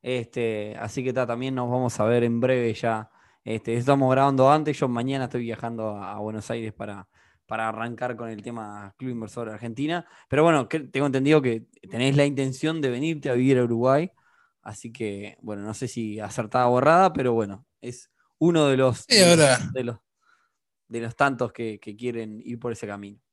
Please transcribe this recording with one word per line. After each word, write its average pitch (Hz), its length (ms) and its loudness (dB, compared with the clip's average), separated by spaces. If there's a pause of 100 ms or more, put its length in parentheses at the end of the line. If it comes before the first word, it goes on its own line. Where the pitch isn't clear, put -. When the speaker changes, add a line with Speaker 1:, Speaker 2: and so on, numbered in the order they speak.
Speaker 1:
Este, 113 760 -4
así 113 240 -6
que 127 80 -2
ta, 123 160 0
también 127 260 -4
nos 123 160 -2
vamos 127 300 -2
a 107 60 2
ver 120 180 4
en 117 160 0
breve 123 340 0
ya. 113 360 -4 (340)
Este, 113 320 -4
estamos 131 340 4
grabando 135 400 6
antes, 151 300 2
yo 139 80 0
mañana 127 380 -4
estoy 123 160 -6
viajando 113 560 -8
a, 98 160 -10
a 104 60 -12
Buenos 107 300 -8
Aires 113 220 -6
para, 101 380 -14 (360)
para 113 220 -6
arrancar 117 480 -8
con 113 140 -10
el 104 120 -12
tema 104 560 -14
Club 131 140 -10
Inversor 117 380 -10
Argentina. 120 580 -6 (220)
Pero 143 140 4
bueno, 156 260 4
que, 160 100 -4
tengo 139 280 -2
entendido 135 340 4
que 117 240 -2 (240)
tenés 131 260 2
la 143 100 6
intención 143 540 -2
de 139 100 0
venirte 147 400 -4
a 127 40 0
vivir 127 240 4
a 123 80 4
Uruguay. 127 460 2 (500)
Así 110 320 -16
que, 104 480 -8
bueno, 101 220 -10
no 107 100 -8
sé 123 160 -8
si 110 320 -8
acertada 117 480 -2
o 123 80 4
errada, 165 340 6
pero 127 220 0
bueno, 101 320 -4 (160)
es - 280 -14 (280)
uno 156 320 4
de 135 80 4
los, 127 220 2 (100)
Speaker 2:
Sí, 240 80 6
Speaker 1:
de 175 180 10
los, 156 100 8
Speaker 2:
ahora. 123 280 2
Speaker 1:
de 131 100 -4
los, 117 140 -6 (880)
de 117 140 -8
los 117 140 -8
tantos 127 360 0
que, 110 280 -8
que 104 180 -16
quieren 113 480 -8
ir 120 140 -10
por 120 120 -6
ese 107 160 -10
camino. 101 320 -12 (140)